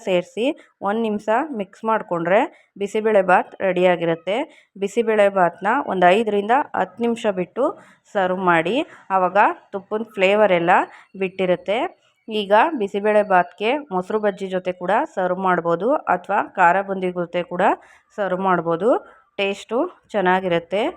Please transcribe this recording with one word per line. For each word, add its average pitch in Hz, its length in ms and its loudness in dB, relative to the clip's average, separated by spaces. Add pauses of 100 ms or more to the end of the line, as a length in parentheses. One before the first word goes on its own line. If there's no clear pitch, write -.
ಸೇರಿಸಿ 190 400 -2 (400)
ಒಂದು 214 220 -2
ನಿಮಿಷ 208 200 -6 (300)
ಮಿಕ್ಸ್ - 320 -12
ಮಾಡಿಕೊಂಡ್ರೆ 185 500 0 (400)
ಬಿಸಿಬೇಳೆಬಾತ್ 202 720 0 (140)
ರೆಡಿಯಾಗಿರುತ್ತೆ. 175 680 0 (460)
ಬಿಸಿಬೇಳೆಬಾತನ್ನ 196 880 0 (240)
ಒಂದು 185 140 4 (100)
ಐದರಿಂದ 214 380 0 (240)
ಹತ್ತು 185 280 -4
ನಿಮಿಷ 233 200 -2 (140)
ಬಿಟ್ಟು 180 240 -4 (500)
ಸರ್ವ್ 185 360 0
ಮಾಡಿ, 170 260 2 (400)
ಆವಾಗ 185 220 2 (360)
ತುಪ್ಪದ 214 320 -8 (100)
ಫ್ಲೇವರ್ 196 440 4
ಎಲ್ಲ 170 100 2 (520)
ಬಿಟ್ಟಿರುತ್ತೆ. 185 560 -2 (500)
ಈಗ 208 240 -2 (280)
ಬಿಸಿಬೇಳೆಬಾತ್ಗೆ 202 920 0 (220)
ಮೊಸರು 185 320 -4
ಬಜ್ಜಿ 196 300 -4
ಜೊತೆ 185 260 -4
ಕೂಡ 180 120 -2 (220)
ಸರ್ವ್ 180 320 -2
ಮಾಡ್ಬೋದು 170 400 0 (280)
ಅಥವಾ 190 260 -2 (160)
ಖಾರ 180 200 6 (120)
ಬುಂದಿ 185 220 -4 (100)
ಜೊತೆ 175 220 -4 (100)
ಕೂಡ 175 100 -4 (560)
ಸರ್ವ್ 190 300 -4
ಮಾಡ್ಬೋದು. 170 400 0 (500)
ಟೇಸ್ಟು 202 380 -4 (360)
ಚೆನ್ನಾಗಿರುತ್ತೆ. 185 680 0 (140)